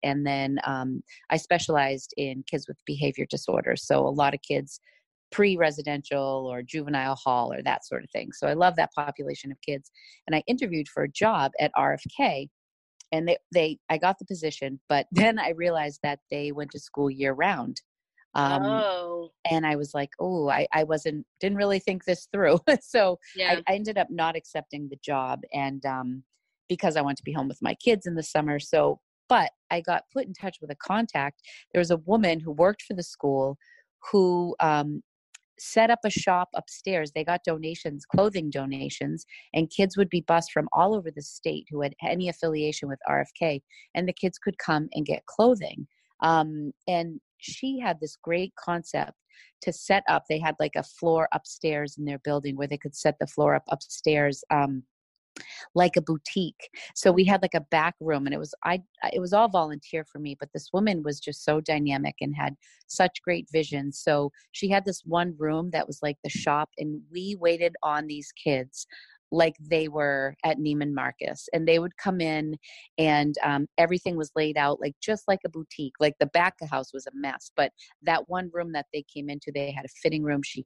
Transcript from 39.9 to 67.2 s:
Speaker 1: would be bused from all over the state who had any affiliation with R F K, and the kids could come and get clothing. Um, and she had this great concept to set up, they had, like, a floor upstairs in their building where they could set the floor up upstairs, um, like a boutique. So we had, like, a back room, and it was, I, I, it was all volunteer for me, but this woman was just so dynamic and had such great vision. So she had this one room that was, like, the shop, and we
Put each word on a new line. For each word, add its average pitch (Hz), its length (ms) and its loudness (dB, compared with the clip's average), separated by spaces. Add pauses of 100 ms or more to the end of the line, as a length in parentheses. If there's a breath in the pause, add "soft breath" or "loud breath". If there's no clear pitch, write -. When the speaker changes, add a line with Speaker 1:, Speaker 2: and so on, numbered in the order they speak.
Speaker 1:
would 196 140 4
be 175 100 0
bused 170 320 2
from 156 200 0
all 190 220 4
over 175 160 -4
the 151 120 -14
state 151 480 -6
who 147 100 -4
had 143 140 -2 (100)
any 180 240 0
affiliation 151 600 -2
with 135 200 -8
R 143 140 2
F 143 140 -6
K, 151 260 0 (320 soft breath)
and 180 120 -2
the 180 60 -2
kids - 260 -4
could - 200 -4
come 156 340 0
and 151 140 -4
get - 200 -4
clothing. 208 640 2 (320)
Um, 156 520 2 (140)
and 170 340 -2 (200)
she - 380 -6
had 185 220 -2
this 156 200 -8
great 180 380 -2
concept 147 540 -4 (500 soft breath)
to 180 100 -2
set 196 360 2
up, 151 200 2
they 156 120 -2
had, 160 180 -2
like, 151 160 -2
a 156 80 -2
floor 165 500 0
upstairs 147 640 -4
in 147 80 -8
their 143 140 -6
building 143 380 -2
where 139 100 -4
they 143 100 -4
could 143 200 -10
set 151 240 2
the 147 80 -2
floor 147 260 2
up 143 140 0
upstairs, 143 800 0
um, 139 320 2 (920 loud breath)
like 180 200 6
a 175 60 4
boutique. 160 640 -4 (280 loud breath)
So 190 160 6
we 180 100 6
had, 190 180 6
like, 180 140 0
a 165 60 2
back 160 400 0
room, 147 260 0
and 139 80 -2
it 147 40 -4
was, 151 140 -10 (120)
I, 180 180 0 (220)
I, - 80 0
it - 80 0
was 180 120 -2
all 220 160 6
volunteer 160 560 -2
for - 140 -18
me, 147 220 -8
but 143 120 -10
this - 200 -10
woman 185 320 2
was 147 160 -4
just - 240 -10
so 151 160 2
dynamic 147 600 -2
and 147 140 -4
had 143 220 -4 (320 soft breath)
such - 340 0
great 175 300 -2
vision. 147 400 -2
So 143 400 0 (180 soft breath)
she - 180 -4
had 196 160 2
this 196 200 -6
one 170 340 -2
room 160 320 -2
that 160 160 -2
was, 147 160 -12
like, 147 220 -4
the 143 60 -6
shop, 151 460 0
and 151 240 -6 (120)
we 190 260 -6